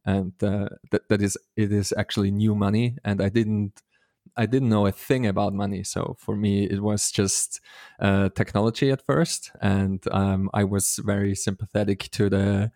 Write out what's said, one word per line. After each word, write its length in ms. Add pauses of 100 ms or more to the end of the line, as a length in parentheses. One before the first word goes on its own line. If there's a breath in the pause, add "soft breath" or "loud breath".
And, 280 (100)
uh, 260 (220)
that, 180
that 140
is, 140 (180)
it 160
is 260
actually 320
new 240
money, 500
and 160
I 100
didn't, 520 (560)
I 80
didn't 240
know 160
a 60
thing 360
about 260
money. 300
So 340
for 160
me, 300
it 180
was 300
just, 480 (400 loud breath)
uh, 300
technology 600
at 160
first, 460 (100)
and, 400 (100)
um, 420
I 100
was 400
very 320
sympathetic 760
to 180
the 460